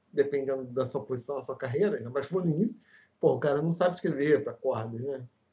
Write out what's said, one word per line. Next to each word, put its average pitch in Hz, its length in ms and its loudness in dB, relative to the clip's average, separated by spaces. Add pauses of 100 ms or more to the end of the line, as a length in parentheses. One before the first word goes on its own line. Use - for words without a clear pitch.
(120)
dependendo 139 520 0
da 123 220 -2
sua 131 180 -6
posição, 135 320 -6
da 127 60 -6
sua 131 140 -8
carreira, 147 420 0
ainda 127 120 -8
mais 135 160 -4
se - 60 -8
for 180 120 0
no 170 60 4
início, - 300 0 (400)
pô, 147 140 6
o 127 60 -4
cara 147 220 2
não 165 100 0
sabe 175 240 2
escrever 147 460 2
pra 117 120 -6
cordas, 113 480 -4
né? 131 220 -6 (280)